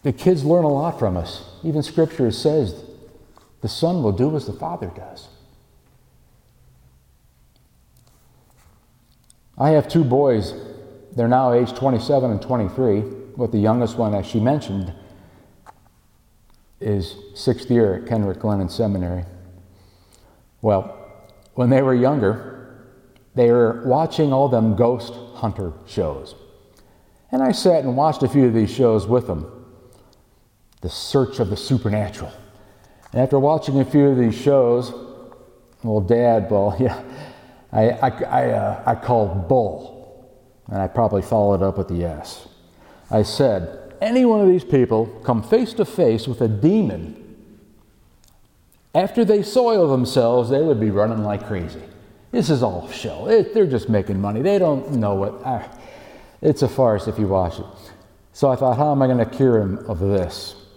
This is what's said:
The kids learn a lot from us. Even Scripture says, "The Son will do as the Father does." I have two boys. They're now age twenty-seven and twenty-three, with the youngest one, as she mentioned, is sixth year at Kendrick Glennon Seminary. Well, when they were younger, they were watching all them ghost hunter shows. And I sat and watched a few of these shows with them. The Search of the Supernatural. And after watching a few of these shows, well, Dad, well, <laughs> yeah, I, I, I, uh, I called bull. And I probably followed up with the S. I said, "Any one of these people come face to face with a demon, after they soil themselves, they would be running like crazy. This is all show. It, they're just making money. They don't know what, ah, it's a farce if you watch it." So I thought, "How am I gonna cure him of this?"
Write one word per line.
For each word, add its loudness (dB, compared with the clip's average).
The 0
kids 0
learn 2
a 2
lot -2
from 0
us. -8
Even -2
Scripture 0
says, -2
"The -6
Son -2
will 2
do 0
as -6
the -10
Father -10
does." -20
I 2
have 4
two 2
boys. 2
They're 0
now 2
age 2
twenty-seven 0
and -4
twenty-three, 0
with -4
the 0
youngest 0
one, 0
as -4
she -4
mentioned, -2
is -4
sixth -4
year 4
at -12
Kendrick -2
Glennon -2
Seminary. -4
Well, 0
when 0
they 4
were 2
younger, -2
they 4
were 2
watching 0
all 2
them 2
ghost 0
hunter -6
shows. -6
And 0
I 2
sat 2
and -2
watched 0
a 0
few 4
of 2
these 2
shows 2
with 0
them. -6
The -8
Search -2
of 0
the -4
Supernatural. -4
And 0
after 2
watching 2
a 2
few 4
of 4
these 2
shows, 2
well, 0
Dad, 2
well, 0
<laughs> -8
yeah, -2
I, 2
I, -2
I, -2
uh, -4
I 0
called -2
bull. -4
And -6
I -4
probably 0
followed 2
up 0
with -6
the -4
S. -12
I 2
said, -2
"Any 2
one 4
of 6
these 4
people 2
come 0
face 0
to 0
face 0
with -4
a 2
demon, 0
after 2
they 4
soil 2
themselves, 2
they 2
would 2
be 0
running 0
like -4
crazy. -8
This 0
is 2
all -4
show. -10
It, 2
they're 4
just -2
making 0
money. -2
They 2
don't 0
know 0
what, -4
ah, -6
it's 2
a 2
farce 2
if -6
you 0
watch 0
it." -12
So 2
I 2
thought, 0
"How 2
am 2
I 4
gonna 2
cure 2
him -2
of -6
this?" -2